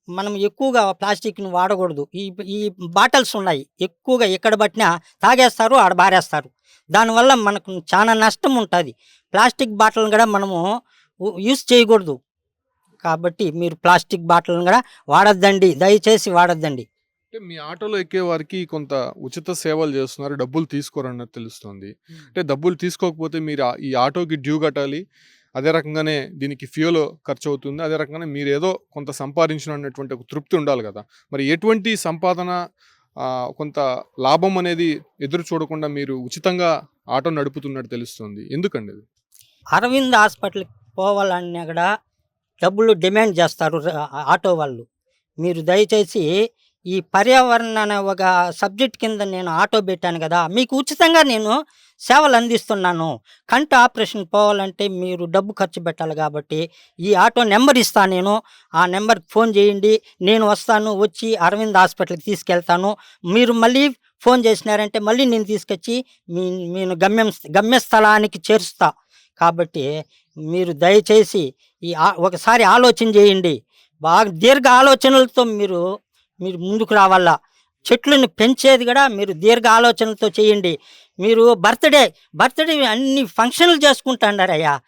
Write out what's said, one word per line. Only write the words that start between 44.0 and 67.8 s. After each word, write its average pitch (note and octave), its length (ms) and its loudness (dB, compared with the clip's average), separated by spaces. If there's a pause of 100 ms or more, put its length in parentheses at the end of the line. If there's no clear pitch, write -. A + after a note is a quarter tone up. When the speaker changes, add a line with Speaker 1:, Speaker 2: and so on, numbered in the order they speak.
Speaker 1:
ఆటో F#3 180 0 (100)
వాళ్ళు. C3 220 -8 (560)
మీరు E3+ 220 -4 (100)
దయచేసి G#3 520 0 (640)
ఈ F#3 100 -6 (180)
పర్యావరణ A#3 720 2
అనే G#3 120 -2 (140)
ఒక F#3+ 120 -6 (360)
సబ్జెక్ట్ G#3 420 -4
కింద A3 200 -6 (120)
నేను F#3 180 -8 (120)
ఆటో G#3+ 160 0 (100)
పెట్టాను F3 360 -6
కదా, E3+ 160 0 (140)
మీకు A#3+ 260 -2
ఉచితంగా E4 420 2 (100)
నేను A3 200 -2 (480)
సేవలు C#4 380 4
అందిస్తున్నాను. F#3+ 680 -2 (400)
కంటి C#4 340 0
ఆపరేషన్ A3 420 -2 (100)
పోవాలంటే G3+ 500 0 (180)
మీరు F3+ 220 -8 (100)
డబ్బు G3 260 -2
ఖర్చు F#3 260 -4
పెట్టాలి D#3+ 360 -6
కాబట్టి D3+ 380 -6 (380)
ఈ F#3 140 -2 (120)
ఆటో A#3 280 2
నెంబర్ B3 300 4
ఇస్తా G3+ 220 2 (100)
నేను, F#3+ 200 0 (400)
ఆ E3 100 2 (100)
నెంబర్కి G#3+ 400 -2
ఫోన్ A3+ 240 2
చేయండి, G3+ 340 4 (360)
నేను A3 240 2
వస్తాను, G#3+ 400 0 (120)
వచ్చి A3+ 260 -4 (160)
అరవింద్ G#3 340 2
హాస్పిటల్కి F3+ 500 -2
తీసుకెళ్తాను. F3+ 600 -2 (420)
మీరు A#3 200 2 (100)
మళ్ళీ B3+ 200 2 (400)
ఫోన్ B3+ 220 4
చేసినారంటే G#3+ 640 -2
మళ్ళీ B3+ 240 2
నేను A3 200 -2
తీసుకొచ్చి G#3 440 -6 (380)
మీ, F#3 120 -4 (300)
నేను F#3 280 -4
గమ్యం, G#3+ 260 2 (280)
గమ్యస్థలానికి G#3+ 880 2